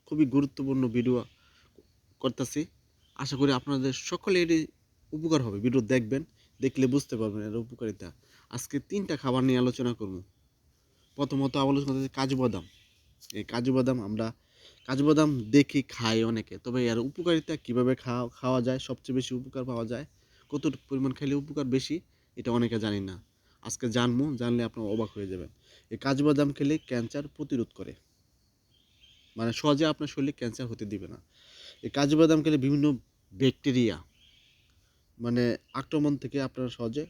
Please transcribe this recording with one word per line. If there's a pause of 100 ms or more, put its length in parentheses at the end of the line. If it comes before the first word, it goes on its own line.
খুবই
গুরুত্বপূর্ণ
ভিডিও (1040)
করতেছি। (580)
আশা
করি
আপনাদের (100)
সকলে
এটি (560)
উপকার
হবে।
ভিডিও
দেখবেন, (380)
দেখলে
বুঝতে
পারবেন
এর
উপকারিতা। (440)
আজকে
তিনটা
খাবার
নিয়ে
আলোচনা
করব। (1000)
প্রথমত
আলোচনা
করতে
কাজু
বাদাম। (680)
এই
কাজু
বাদাম
আমরা, (600)
কাজু
বাদাম (220)
দেখি
খাই
অনেকে,
তবে
এর
উপকারিতা
কীভাবে
খাওয়া,
খাওয়া
যায়,
সবচেয়ে
বেশি
উপকার
পাওয়া
যায়, (460)
কত (220)
পরিমাণ
খাইলে
উপকার
বেশি, (420)
এটা
অনেকে
জানি
না। (480)
আজকে
জানবো, (120)
জানলে
আপনারা
অবাক
হয়ে
যাবেন। (420)
এই
কাজু
বাদাম
খেলে (120)
ক্যান্সার
প্রতিরোধ
করে, (1400)
মানে
সহজে
আপনার
শরীরে
ক্যান্সার
হতে
দিবে
না। (640)
এই
কাজু
বাদাম
খেলে
বিভিন্ন (480)
ব্যাকটেরিয়া, (1200)
মানে (300)
আক্রমণ
থেকে
আপনারা
সহজে